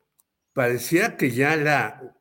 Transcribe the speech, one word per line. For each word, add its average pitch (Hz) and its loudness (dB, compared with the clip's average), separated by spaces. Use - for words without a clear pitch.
parecía 135 0
que 139 0
ya 139 2
la 143 -2